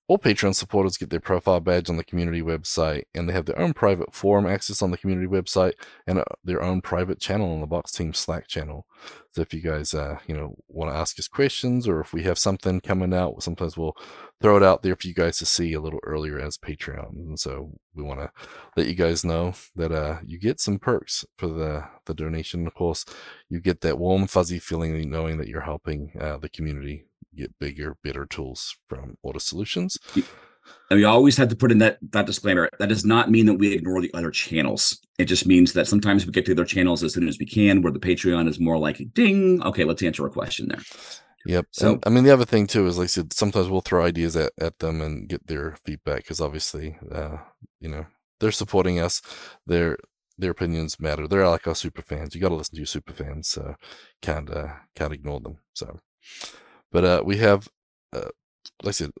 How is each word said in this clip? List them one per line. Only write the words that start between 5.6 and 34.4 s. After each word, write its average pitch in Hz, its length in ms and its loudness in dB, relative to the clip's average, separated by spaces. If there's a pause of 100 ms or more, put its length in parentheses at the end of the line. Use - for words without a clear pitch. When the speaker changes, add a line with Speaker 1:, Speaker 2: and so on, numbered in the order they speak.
Speaker 1:
and, 95 100 0
uh, 73 60 0 (200)
their 90 200 -4
own 92 180 -2
private 90 380 -4
channel 101 340 -2
on 78 80 -4
the 76 60 -6
Box 85 240 -4
Team 80 240 -4
Slack - 320 -6
channel. 76 400 -10 (460)
So 82 100 -2
if - 100 -8
you 80 80 -8
guys, 76 320 -4
uh, 73 320 -6
you 80 100 -6
know, 76 200 -10 (120)
wanna 78 260 -8
ask 78 260 -6
us - 80 -8
questions, 123 600 -2
or 85 140 2
if - 100 -10
we 82 120 -4
have 90 160 0
something 92 420 0
coming 92 320 -2
out, 90 300 -2
sometimes 87 340 -6
we'll 80 180 -4 (460)
throw 104 160 8
it 98 60 8
out 95 180 8
there 92 140 0
for - 100 -14
you 87 80 -10
guys 85 240 0
to 82 80 -6
see 85 280 -2
a 78 80 -4
little 78 200 -8
earlier 76 380 -6
as 73 180 -8
Patreon. 71 540 -12
And 78 280 -12
so 71 320 -8 (220)
we 76 80 -14
wanna 71 300 -10 (440)
let 82 120 2
you 87 80 -4
guys 85 280 0
know 87 300 -2 (220)
that, 82 160 -4
uh, 80 340 -4
you 85 140 -14
get 104 200 -2
some 101 200 -2
perks - 440 -2 (140)
for - 80 -8
the, 78 380 -4 (220)
the 80 100 -8
donation. 80 500 -6
Of 82 80 -8
course, 85 320 -4 (420)
you 87 120 -6
get 90 220 -2
that 78 180 0
warm, 95 260 2
fuzzy 90 320 0
feeling 80 500 -4
knowing 80 300 -4
that 78 100 -8
you're 76 140 -10
helping, 76 580 -8
uh, 73 180 -6
the - 120 -12
community 73 560 -10 (300)
get 71 240 -12
bigger, 73 440 -8
better 69 220 -8
tools - 500 -10 (140)
from 65 320 -12
Orta 67 180 -10
Solutions. 139 580 -6 (180)
Speaker 2:
Y-, - 80 0 (640)
and 98 80 6
we 104 80 8
always 123 320 8
have 131 120 6
to 113 60 -2
put 117 160 4
in 113 60 8
that, 110 220 6 (120)
that 101 140 2
disclaimer. 90 440 2 (100)
That 101 100 2
does 104 160 2
not 113 240 4
mean 113 160 8
that 104 80 8
we 98 180 4
ignore 92 300 0
the 90 140 -2
other 85 160 -4
channels. - 680 0 (200)